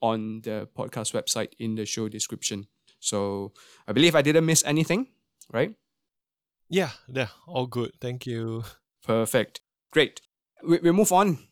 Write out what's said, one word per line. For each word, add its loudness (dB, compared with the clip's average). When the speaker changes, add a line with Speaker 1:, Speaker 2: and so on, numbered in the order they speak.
Speaker 1:
on -2
the -8
podcast -8
website -4
in -6
the -6
show -6
description. -8
So -4
I -4
believe 6
I 6
didn't 4
miss 2
anything, 0
right? -2
Speaker 2:
Yeah, 0
yeah, -4
all -4
good. -4
Thank -8
you. -6
Speaker 1:
Perfect. 0
Great. 2
We, 4
we 4
move 4
on, 4